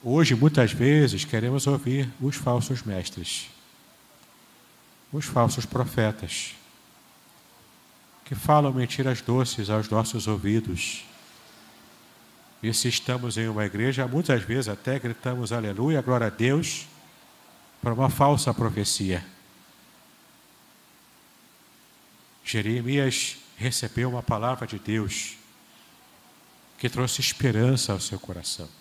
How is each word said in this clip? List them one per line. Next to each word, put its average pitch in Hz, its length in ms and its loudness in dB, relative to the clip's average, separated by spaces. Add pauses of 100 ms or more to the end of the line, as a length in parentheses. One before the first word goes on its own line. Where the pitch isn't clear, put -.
Hoje, 131 280 6
muitas 135 340 6
vezes, 131 540 4
queremos 123 420 -2
ouvir 135 420 0 (120)
os 135 160 -2
falsos 123 480 -2
mestres, 92 640 -6 (1600)
os 147 120 -6
falsos 117 420 2
profetas, - 880 -2 (1700)
que 139 120 -8
falam 147 360 4
mentiras 127 480 0
doces 120 480 0
aos 107 200 0
nossos 110 400 0
ouvidos. 101 760 -2 (1600)
E 113 100 -2
se - 140 -2
estamos 123 500 -2
em 113 120 -2
uma 107 160 -2
igreja, 120 420 0
muitas 127 380 2
vezes 113 240 -2
até 127 280 -4
gritamos 123 560 -4
aleluia, 120 480 0
glória 120 280 2
a - 20 0
Deus, 139 560 0 (960)
para 120 100 0
uma 127 180 2
falsa 143 440 4
profecia. 98 680 -2 (3250)
Jeremias 123 960 -2 (180)
recebeu 120 540 -4
uma 123 120 -6
palavra 120 460 -2
de 101 100 -10
Deus - 580 -4 (1400)
que 127 100 -4
trouxe 123 320 -2
esperança 123 720 0
ao 95 60 -2
seu 95 220 -8
coração. 85 480 -10 (120)